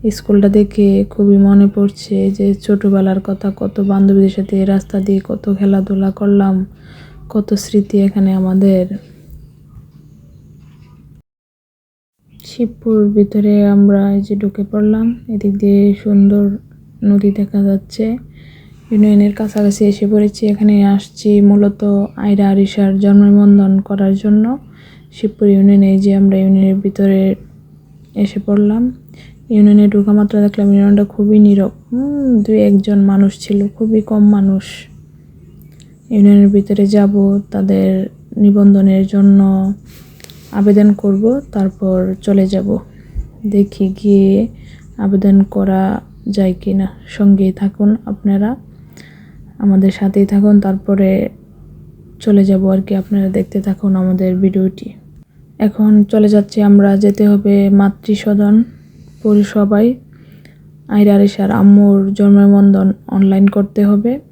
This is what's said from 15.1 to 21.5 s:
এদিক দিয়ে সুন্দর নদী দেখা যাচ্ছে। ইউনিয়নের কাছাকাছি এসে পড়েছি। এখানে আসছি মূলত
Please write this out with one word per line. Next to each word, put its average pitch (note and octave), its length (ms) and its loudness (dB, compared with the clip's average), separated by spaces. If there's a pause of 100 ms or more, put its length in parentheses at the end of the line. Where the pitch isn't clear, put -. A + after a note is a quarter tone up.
এদিক G3+ 180 -4 (100)
দিয়ে G3+ 180 2 (220)
সুন্দর G3+ 420 2 (640)
নদী G3+ 300 2
দেখা G3+ 300 -4
যাচ্ছে। G3 380 -4 (840)
ইউনিয়নের G#3 520 2
কাছাকাছি G#3 500 -2
এসে G3+ 220 -4
পড়েছি। G#3 300 -2 (100)
এখানে G#3 220 0 (200)
আসছি - 360 -4 (180)
মূলত G3+ 340 0 (420)